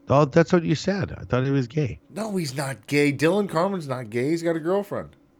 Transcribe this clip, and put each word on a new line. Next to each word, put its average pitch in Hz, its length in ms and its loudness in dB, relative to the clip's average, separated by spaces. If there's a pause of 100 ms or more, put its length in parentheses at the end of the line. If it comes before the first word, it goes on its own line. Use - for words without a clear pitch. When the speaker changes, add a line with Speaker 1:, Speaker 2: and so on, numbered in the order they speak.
Speaker 1:
Oh, 143 160 6
that's 156 280 4
what 175 120 4
you 165 100 2
said. 185 440 -4
I - 60 -12
thought 127 200 0
he 139 60 -2
was 139 160 2
gay. 131 340 -4 (100)
Speaker 2:
No, 208 260 -6
he's 143 200 -4
not 135 300 -8
gay. 143 260 2
Dylan 175 360 2
Carmen's 175 400 -2
not 127 220 -6
gay. 120 200 0
He's 165 120 -2
got 165 140 0
a 160 40 -4
girlfriend. 151 500 -4 (300)